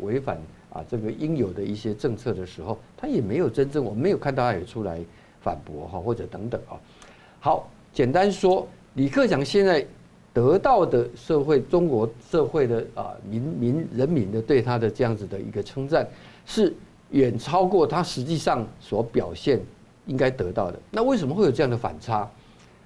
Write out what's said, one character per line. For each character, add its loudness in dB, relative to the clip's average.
违 -2
反 -6
啊 -10
这 -4
个 -4
应 -4
有 0
的 -6
一 -4
些 -4
政 -2
策 -4
的 -8
时 -14
候， -6
他 -10
也 0
没 -2
有 2
真 0
正， -2
我 -4
没 0
有 2
看 -2
到 2
他 -2
有 -8
出 -8
来 -6
反 -4
驳 -12
哈， -10
或 -2
者 -8
等 -10
等 -6
啊。 -14
好， -2
简 2
单 4
说， 2
李 2
克 2
强 2
现 4
在 4
得 6
到 4
的 2
社 0
会， 4
中 2
国 2
社 2
会 2
的 0
啊， -8
民-， -4
民-， -2
人 2
民 0
的 -4
对 4
他 0
的 0
这 0
样 0
子 -8
的 -8
一 -10
个 -6
称 -8
赞， 2
是 0
远 4
超 0
过 4
他 0
实 -4
际 -2
上 0
所 -2
表 -2
现 0
应 -4
该 4
得 -4
到 -2
的。 -12
那 0
为 4
什 0
么 -2
会 4
有 4
这 0
样 2
的 0
反 -6
差？ -4